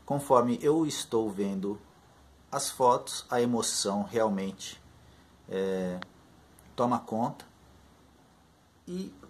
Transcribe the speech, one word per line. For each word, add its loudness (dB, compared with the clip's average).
conforme 4
eu 4
estou -2
vendo -4
as -4
fotos, 2
a 2
emoção 0
realmente, -2
é, -2
toma 0
conta -4
e -8